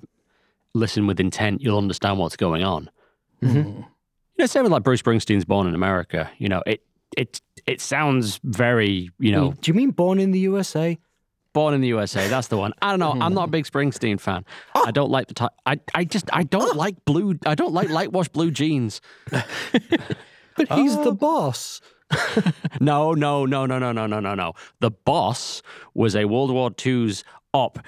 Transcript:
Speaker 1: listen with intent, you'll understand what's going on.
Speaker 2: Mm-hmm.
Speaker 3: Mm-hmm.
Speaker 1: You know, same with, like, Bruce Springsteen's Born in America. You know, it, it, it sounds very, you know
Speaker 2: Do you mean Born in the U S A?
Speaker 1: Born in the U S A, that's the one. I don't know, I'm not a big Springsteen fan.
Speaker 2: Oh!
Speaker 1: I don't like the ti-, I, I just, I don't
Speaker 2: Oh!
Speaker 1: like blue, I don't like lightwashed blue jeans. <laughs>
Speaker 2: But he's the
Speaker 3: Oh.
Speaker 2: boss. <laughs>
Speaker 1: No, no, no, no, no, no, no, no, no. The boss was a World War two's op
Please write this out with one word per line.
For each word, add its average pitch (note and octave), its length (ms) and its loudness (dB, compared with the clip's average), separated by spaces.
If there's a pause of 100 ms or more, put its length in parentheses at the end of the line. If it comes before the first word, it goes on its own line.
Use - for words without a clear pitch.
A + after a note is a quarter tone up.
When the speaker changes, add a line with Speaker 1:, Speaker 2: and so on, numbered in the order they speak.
(720)
Speaker 1:
listen A2 340 0
with F#2 120 0
intent, F#2+ 420 0
you'll G#2+ 180 2
understand G2 400 0
what's E2 180 -2
going F2 260 0
on. D#2+ 260 -4 (540)
Speaker 2:
Mm-hmm. B2 140 4
Speaker 3:
Mm-hmm. D3+ 120 0 (100)
Speaker 1:
You - 60 -14 (520)
know, D#4+ 80 4
same C4 180 2
with, G#3 80 4
like, A#2+ 120 2
Bruce B2+ 180 4
Springsteen's G#2+ 440 2
Born G2 220 2
in E2 80 -2
America. F2+ 640 -2
You G#2+ 100 -4
know, F#2 180 0
it, - 180 -2 (340)
it, - 240 -6 (240)
it - 160 -4
sounds C3 600 0
very, G#2 680 2 (100)
you A2 140 2
know C3+ 260 2
Speaker 2:
Do D#3+ 120 0
you - 20 4
mean B3+ 160 4
Born F#3 300 2
in F#3+ 120 2
the F#3 100 0
U F#3+ 160 0
S F#3+ 180 -4
A? E3 220 -2 (540)
Speaker 1:
Born D3+ 220 2
in C3+ 80 2
the B2+ 60 2
U A2+ 120 2
S G2+ 160 -2
A, G2 140 0
that's B2+ 180 -2
the A2+ 100 -2
one. G2+ 220 -2
I G3+ 120 0
don't F#3+ 80 0
know, D3+ 200 0
I'm E3+ 140 0
not F3+ 120 0
a D#3+ 60 -6
big D#3+ 140 -2
Springsteen B2 540 -2
fan. F#2 260 -4 (300)
Speaker 2:
Oh! - 100 4
Speaker 1:
I A2+ 60 0
don't C#3+ 180 0
like C3 200 0
the - 40 -16
ti-, A#2+ 140 -2 (180)
I, C#3+ 140 0 (160)
I F3 100 2
just, F3 260 -4
I F3 120 0
don't G#3 320 0
Speaker 2:
Oh! - 20 -4
Speaker 1:
like F#3 280 -4
blue, E3+ 380 0
I D3+ 120 0
don't C4+ 180 0
like F3 160 0
lightwashed E3 440 -2
blue E3 180 0
jeans. C3+ 500 -2 (300)
<laughs> - 0 -
Speaker 2:
But - 1400 -4
he's C#4+ 240 4
the C#4+ 140 2
Speaker 3:
Oh. - 40 2
Speaker 2:
boss. A#3 680 -2 (300)
<laughs> - 680 -2
Speaker 1:
No, D3+ 340 2
no, D3 320 0
no, C3+ 200 0
no, C3 140 -2
no, B2+ 120 -2
no, A2+ 140 -2
no, G#2+ 140 -2
no, G2+ 160 -2
no. F2 180 -4 (260)
The A2+ 120 2
boss B2 680 -2 (340)
was A2 200 2
a G#2 100 2
World B2+ 260 0
War B2+ 180 0
two's A#2 540 0 (300)
op B2 340 0